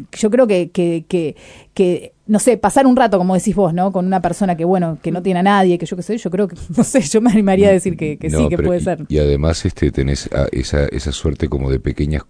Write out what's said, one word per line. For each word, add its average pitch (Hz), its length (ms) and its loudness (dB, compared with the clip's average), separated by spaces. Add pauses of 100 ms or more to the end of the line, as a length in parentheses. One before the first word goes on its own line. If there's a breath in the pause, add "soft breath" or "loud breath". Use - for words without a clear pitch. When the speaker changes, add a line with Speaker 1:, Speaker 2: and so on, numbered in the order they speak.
(120)
Speaker 1:
yo 208 180 -2
creo 247 160 4
que, 180 240 0
que, 170 380 -2
que, 165 280 -4 (380 loud breath)
que, 180 400 -2 (120)
no 208 120 2
sé, 226 180 2
pasar 262 300 2
un 247 100 6
rato, 214 220 2
como 185 160 0
decís 180 200 0
vos, 175 200 2
¿no? 185 180 0
Con 185 140 -2
una 185 160 0
persona 175 340 -2
que, 160 80 -4
bueno, 170 380 0
que 165 80 -4
no 185 120 -4
tiene 185 180 0
a - 20 0
nadie, 190 340 4
que 170 80 -8
yo 185 120 -10
qué 180 60 -8
sé, 214 140 -6
yo 196 140 -6
creo 185 180 0
que, 170 160 -14
<laughs> 160 100 -10
no 233 100 2
sé, 254 180 2
yo 220 180 0
me 240 120 4
animaría 196 360 4
a 196 40 6
decir 180 260 0
que, 151 180 -6
que 160 140 -6
Speaker 2:
No, 156 80 0
Speaker 1:
sí, 151 100 2
que 170 80 0
Speaker 2:
pero - 120 0
Speaker 1:
puede 180 120 0
Speaker 2:
y, 76 40 -4
Speaker 1:
ser. 165 240 -4
Speaker 2:
y 76 100 0
además, 73 480 2
este, 78 240 0
tenés 69 420 -2
a 67 200 0
esa, 71 340 0
esa 71 260 -6
suerte 73 360 -2
como 67 220 -2
de 65 100 0
pequeñas 73 500 -2